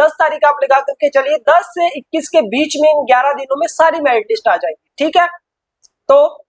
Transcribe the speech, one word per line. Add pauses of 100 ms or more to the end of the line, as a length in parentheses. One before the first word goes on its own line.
दस
तारीख
आप
लगा
करके
चलिए, (140)
दस
से
इक्कीस
के
बीच
में (140)
ग्यारह
दिनों
में
सारी
merit
लिस्ट
आ
जाएगी,
ठीक
है। (840)
तो (300)